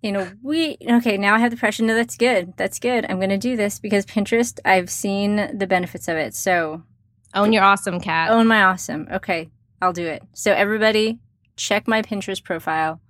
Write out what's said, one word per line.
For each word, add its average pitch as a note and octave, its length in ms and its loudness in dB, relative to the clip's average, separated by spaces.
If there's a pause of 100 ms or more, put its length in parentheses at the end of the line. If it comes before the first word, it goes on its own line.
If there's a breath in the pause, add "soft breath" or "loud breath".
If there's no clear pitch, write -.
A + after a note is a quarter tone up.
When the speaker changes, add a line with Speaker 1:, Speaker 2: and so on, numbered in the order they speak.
Speaker 1:
in G3+ 140 -4
a F#3+ 160 -4 (100)
week. D4+ 360 -2 (120)
Okay, A#3 280 2
now G3+ 180 4
I A3 40 4
have A#3 120 2
the A#3 60 -10
pressure. G#3+ 260 0
No, A3+ 100 2
that's A#3 220 -2
good. G3+ 400 0
That's F#3+ 240 -6
good. A#3+ 300 -2
I'm F#3 100 -4
gonna G3 180 0
do A#3+ 200 -4
this G#3 220 -2
because G3+ 260 0
Pinterest, A#3 580 -2
I've F3+ 260 4
seen G3+ 680 -2
the G3 100 -2
benefits F3+ 400 -2
of E3+ 80 -2
it. C#3+ 180 -4
So E3 500 -2 (500)
Speaker 2:
Own G#3 180 4
your G#3+ 140 4
awesome, G3 340 2
Kat. E3 320 0
Speaker 1:
Own A3+ 160 6
my A3 160 6
awesome. F3+ 480 0
Okay, E3+ 380 -4 (320)
I'll F#3 100 2
do F3 160 -6
it. D#3 160 -8 (100)
So - 200 2
everybody, G#3+ 680 2 (380)
check - 280 -2
my A3 160 0
Pinterest G3 400 -6
profile. D#3+ 680 -4